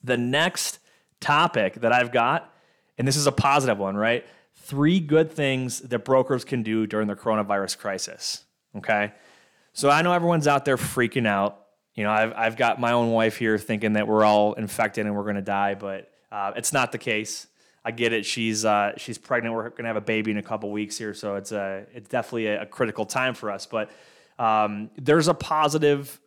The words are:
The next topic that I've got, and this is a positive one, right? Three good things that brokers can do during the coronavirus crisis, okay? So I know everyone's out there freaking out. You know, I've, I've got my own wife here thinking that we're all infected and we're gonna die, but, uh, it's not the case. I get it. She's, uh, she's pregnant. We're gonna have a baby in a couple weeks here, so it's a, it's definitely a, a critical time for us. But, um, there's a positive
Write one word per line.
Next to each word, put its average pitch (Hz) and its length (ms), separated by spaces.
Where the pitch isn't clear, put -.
The 120 140
next 143 640
topic 147 540
that 117 180
I've 123 180
got, 127 420
and 123 100
this 135 80
is 147 120
a 139 40
positive 139 460
one, 98 180
right? 113 300
Three 151 360
good 156 320
things 131 480
that 120 200
brokers 131 460
can 127 160
do 110 240
during 107 220
the 104 80
coronavirus 101 640
crisis, - 640
okay? 104 340
So 143 160
I 147 140
know 175 100
everyone's 170 340
out 143 180
there 135 120
freaking 120 500
out. 101 380
You 110 80
know, 104 80
I've, 110 240
I've 113 220
got 120 220
my 120 120
own 117 200
wife 113 260
here 110 200
thinking 107 360
that 107 140
we're 107 160
all 104 300
infected 107 540
and 104 80
we're 101 100
gonna 101 160
die, 101 320
but, 98 380
uh, 101 240
it's - 160
not 127 200
the 127 80
case. 107 480
I 117 80
get 117 220
it. 110 100
She's, 110 400
uh, 104 340
she's - 200
pregnant. 117 380
We're 113 160
gonna 117 180
have 110 80
a 104 40
baby 110 280
in 104 80
a 101 60
couple 107 280
weeks 104 240
here, 107 200
so 101 200
it's 98 160
a, 98 420
it's 120 160
definitely 117 380
a, 104 140
a 107 40
critical 110 400
time 127 280
for 110 180
us. 98 140
But, 107 240
um, 107 580
there's 151 320
a 175 60
positive 147 920